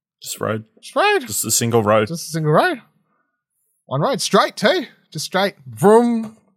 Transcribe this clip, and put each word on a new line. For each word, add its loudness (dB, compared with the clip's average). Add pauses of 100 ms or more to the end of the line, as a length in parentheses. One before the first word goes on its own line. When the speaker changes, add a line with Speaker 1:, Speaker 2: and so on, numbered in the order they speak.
(220)
Speaker 1:
Just -12
road. -4 (160)
Speaker 2:
Just -20
road. 2
Speaker 1:
Just -6
a -6
single 2
road. 2
Speaker 2:
Just -10
a -14
single -2
road. 0 (1040)
One -4
road. -2
Straight, 0
too. 0 (260)
Just -10
straight. -2 (100)
Vroom 2 (200)